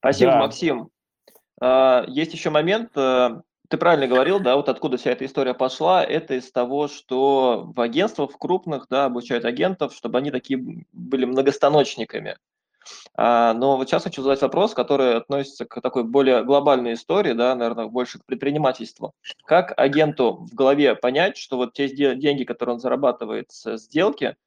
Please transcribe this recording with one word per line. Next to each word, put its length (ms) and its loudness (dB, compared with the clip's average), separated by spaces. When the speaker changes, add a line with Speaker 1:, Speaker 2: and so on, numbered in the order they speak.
Speaker 1:
Спасибо, 320 4
Speaker 2:
Да. 60 6
Speaker 1:
Максим. 520 -2
А, 480 4
есть 260 -4
еще 180 -6
момент. 440 0
Э, 440 2
ты 100 -2
правильно 300 4
говорил, 320 4
да, 160 2
вот 120 0
откуда 300 -4
вся 140 -2
эта 140 -4
история 280 -2
пошла. 500 0
Это 320 -4
из 160 -10
того, 360 -2
что 880 0
в 40 -2
агентствах, 520 -2
в 60 -20
крупных, 520 -4
да, 160 0
обучают 400 -4
агентов, 480 -2
чтобы 240 -4
они 140 -2
такие 280 -4
б-, 320 -12
были 340 -4
многостаночниками. 1080 0
А, 380 4
но 240 2
вот 120 -4
щас 140 0
хочу 180 -8
задать 200 2
вопрос, 320 0
который 420 0
относится 500 -6
к 160 -14
такой 220 -2
более 400 4
глобальной 500 2
истории, 400 -2
да, 220 2
наверное, 320 -4
больше 320 -6
к 60 -20
предпринимательству. 880 -4
Как 320 2
агенту 560 2
в 40 -20
голове 420 4
понять, 420 -2
что 200 -10
вот 160 -4
те 140 -4
сде-, 280 0
деньги, 280 -2
которые 300 -6
он 60 -10
зарабатывает 720 -4
с 260 -12
сделки 580 -4